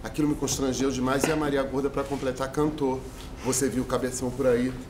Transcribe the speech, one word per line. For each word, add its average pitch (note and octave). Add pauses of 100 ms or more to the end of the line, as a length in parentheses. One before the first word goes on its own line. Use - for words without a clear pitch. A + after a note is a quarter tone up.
Aquilo D3
me D3
constrangeu C3+
demais B2+
e D#3
a D#3
Maria C#3+
Gorda, C3+
pra C#3
completar, C3+
cantou C#3+ (460)
Você B2+
Viu A#2+
o -
Cabeção B2
Por B2+
Aí, B2 (160)